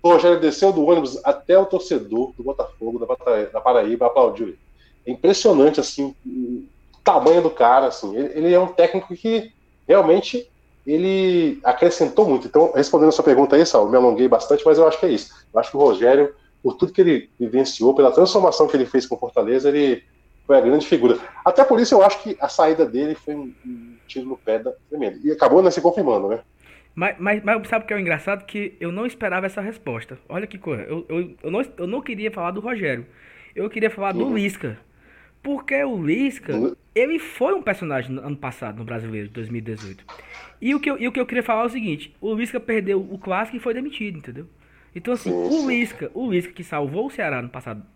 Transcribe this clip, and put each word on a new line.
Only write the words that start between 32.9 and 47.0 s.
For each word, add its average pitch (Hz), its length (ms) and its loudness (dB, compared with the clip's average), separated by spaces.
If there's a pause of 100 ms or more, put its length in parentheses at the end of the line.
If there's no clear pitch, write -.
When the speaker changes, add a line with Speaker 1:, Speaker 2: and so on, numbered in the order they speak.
Speaker 2:
Eu 208 140 -6
queria 220 200 -4
falar 196 220 -6
do 226 140 -4
Speaker 1:
Uhum. 254 100 -4
Speaker 2:
Lisca. 196 420 -6 (640)
Porque 277 420 -6
o 233 180 -6
Lisca, 196 540 -4
Speaker 1:
Uhum. - 200 -2 (200)
Speaker 2:
ele 285 240 0
foi 311 340 -4
um 190 80 -4
personagem 143 500 -6
no 131 140 -10
ano 143 120 -10
passado, 120 400 -12
no 117 80 -14
Brasileiro 113 420 -10
de 107 60 -20
dois 113 160 -12
mil 117 100 -10
e - 20 -12
dezoito. 104 440 -14 (560)
E 254 120 -2
o 285 60 -2
que 294 100 -4
eu, 269 100 -4
e 240 80 -6
o 240 40 -6
que 269 80 -6
eu 247 60 -2
queria 240 180 -4
falar 226 200 -2
é - 20 -2
o 233 40 -4
seguinte. 214 520 -10
O 214 120 -6
Lisca 233 260 -6
perdeu 196 420 -4
o 190 160 -14
Clássico 196 400 -6
e - 20 -10
foi 233 140 -6
demitido, 233 460 -10
entendeu? 139 280 -18 (480)
Então, 226 180 -6
assim, 196 180 -6
Speaker 1:
Sim, 175 160 -2
Speaker 2:
o - 40 -2
Speaker 1:
sim. 302 160 -2
Speaker 2:
Lisca, 240 460 -4
o 240 180 -6
Lisca 175 220 -4
que 175 100 -18
salvou 151 440 -6